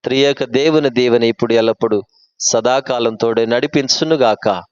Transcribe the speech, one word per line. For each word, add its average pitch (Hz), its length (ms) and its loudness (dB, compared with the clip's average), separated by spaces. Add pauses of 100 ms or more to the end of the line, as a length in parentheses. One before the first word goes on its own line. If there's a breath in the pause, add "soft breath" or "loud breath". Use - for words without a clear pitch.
త్రియేక 139 400 0
దేవుని 143 460 0
దీవెన 120 320 2
ఇప్పుడు 117 320 0
ఎల్లప్పుడూ 110 480 0 (380 soft breath)
సదాకాలం 120 720 -2
తోడే 113 320 0
నడిపించునుగాక. 127 1300 0